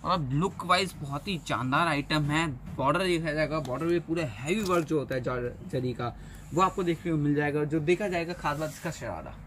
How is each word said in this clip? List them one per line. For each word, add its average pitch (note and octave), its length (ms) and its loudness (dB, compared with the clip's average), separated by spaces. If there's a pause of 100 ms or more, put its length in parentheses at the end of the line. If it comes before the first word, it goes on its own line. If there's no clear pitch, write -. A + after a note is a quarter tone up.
मतलब D#3 280 2
लुक F3+ 340 0
वाइज F3+ 300 2
बहुत C#3+ 320 -6
ही F3+ 100 -2 (100)
शानदार C3 400 2
item D3 420 2
है। D#3+ 160 2 (300)
Border D3+ 280 2
देखा E3 280 2
जाएगा, D#3 280 0
border C3+ 260 -4
भी E3+ 140 4
पूरा E3 240 -2 (100)
heavy D#3+ 280 0
work F3 240 4
जो D3+ 120 2
होता C3 160 -2
है C3 60 0
जर-, B2 520 -4
जरी B2+ 200 0
का A#2+ 220 -4 (360)
वो E3 120 4
आपको G3 220 2
देखने E3+ 280 0
को D#3 60 4
मिल D3 160 4
जाएगा। D3 300 2
जो D3+ 180 0
देखा F3+ 260 2
जाएगा E3+ 260 -2
खास G3 240 -2
बात D3+ 120 -4
इसका F3+ 220 -8
शरारा। E2 420 -8 (120)